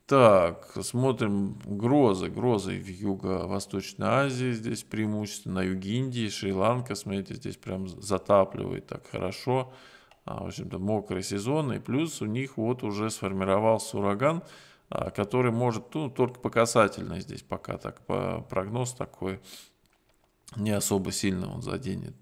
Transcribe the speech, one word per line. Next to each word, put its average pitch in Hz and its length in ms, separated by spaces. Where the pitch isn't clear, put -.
Так, 101 760
смотрим 113 840
грозы. 101 640
Грозы 95 500
в 92 80
Юго-Восточной 95 1200
Азии, 127 460
здесь 110 300
преимущественно 107 720
на 92 80
юге 95 340
Индии, 123 320
Шри-Ланка, 107 680
смотрите, 98 380
здесь 98 240
прям 95 320
затапливает 98 960
так - 200
хорошо. 123 640
А, - 160
в 92 40
общем-то, 90 320
мокрый 101 420
сезон, 123 500
и 101 80
плюс 151 400
у 110 60
них 123 320
вот 123 240
уже 104 300
сформировался 98 880
ураган, 117 420
а, - 220
который 120 400
может, 117 420
ну, 156 160
только 123 300
по 117 100
касательной 101 720
здесь - 220
пока - 340
так, 98 300
по-, 92 420
прогноз 113 440
такой, - 460
не 107 160
особо 98 400
сильно 95 420
он - 80
заденет, 92 600